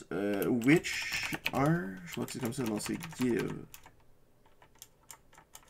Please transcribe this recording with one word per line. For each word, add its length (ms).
euh, 360
witch 880
un. 360
Je 80
crois 120
que 60
c'est 80
comme 140
ça, 100
non, 160
c'est 180
give. 260